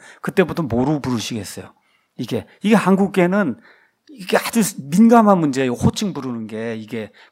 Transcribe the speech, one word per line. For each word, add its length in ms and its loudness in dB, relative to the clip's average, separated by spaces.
그때부터 420 -2
뭐로 360 0
부르시겠어요? 720 -6
이게, 280 -6
이게 140 4
한국계는 800 2
이게 220 -6
아주 260 0
민감한 480 6
문제예요. 340 0
호칭 420 -2
부르는 320 -8
게 300 -8
이게 380 -10